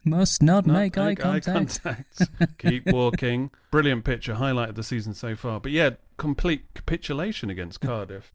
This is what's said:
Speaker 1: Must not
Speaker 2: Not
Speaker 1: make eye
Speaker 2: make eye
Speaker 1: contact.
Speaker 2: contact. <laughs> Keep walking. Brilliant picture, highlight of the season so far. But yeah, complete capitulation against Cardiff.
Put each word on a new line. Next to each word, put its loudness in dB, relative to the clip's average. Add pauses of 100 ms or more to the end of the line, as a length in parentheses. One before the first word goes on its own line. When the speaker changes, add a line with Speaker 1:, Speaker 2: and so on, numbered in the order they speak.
Speaker 1:
Must 2
not 6
Speaker 2:
Not 4
Speaker 1:
make 2
eye 2
Speaker 2:
make -2
eye 2
Speaker 1:
contact. -2 (340)
Speaker 2:
contact. 0
<laughs> -
Keep 0
walking. 0 (200)
Brilliant 2
picture, -2
highlight 0
of -10
the -6
season -6
so -8
far. -6
But -6
yeah, 4 (280)
complete -2
capitulation -4
against -8
Cardiff. -6